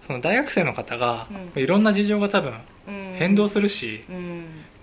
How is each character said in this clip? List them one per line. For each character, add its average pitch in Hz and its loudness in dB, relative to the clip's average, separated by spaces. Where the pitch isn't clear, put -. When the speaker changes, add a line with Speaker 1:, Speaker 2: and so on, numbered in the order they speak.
Speaker 1:
そ 151 -8
の 123 -6
大 170 2
学 277 0
生 180 2
の 127 -2
方 120 -6
が、 120 0
Speaker 2:
う - -4
ん。 135 2
Speaker 1:
い 131 2
ろ 185 4
ん 214 6
な 214 6
事 202 2
情 208 2
が 202 0
多 202 2
分 135 -6
Speaker 2:
う 196 -16
ん。 196 -10
Speaker 1:
変 185 4
動 208 4
す 208 0
る 202 2
し、 107 -2
Speaker 2:
う - -10
ん。 175 -10